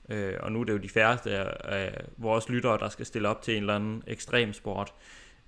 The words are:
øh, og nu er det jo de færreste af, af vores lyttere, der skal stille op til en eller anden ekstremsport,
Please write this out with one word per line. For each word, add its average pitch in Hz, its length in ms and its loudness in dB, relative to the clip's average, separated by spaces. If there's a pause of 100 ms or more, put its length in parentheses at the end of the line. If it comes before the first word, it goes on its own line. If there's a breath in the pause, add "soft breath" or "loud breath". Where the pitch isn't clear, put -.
øh, 101 320 -4
og 107 120 -4
nu 110 80 0
er 123 40 0
det 113 80 0
jo 104 60 2
de 98 100 -6
færreste 113 420 4
af, 98 340 -2
af 98 400 -4 (120)
vores 110 320 2
lyttere, 123 300 2
der 104 100 -2
skal 107 180 -10
stille 104 220 0
op 107 140 0
til 113 120 0
en 107 60 0
eller 104 140 2
anden 107 320 -2
ekstremsport, 104 880 -2 (540 loud breath)